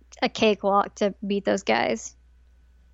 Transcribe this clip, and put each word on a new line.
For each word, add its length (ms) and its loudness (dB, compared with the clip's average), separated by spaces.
a 80 0
cakewalk 680 0
to 180 -2
beat 200 -2
those 180 0
guys. 520 -2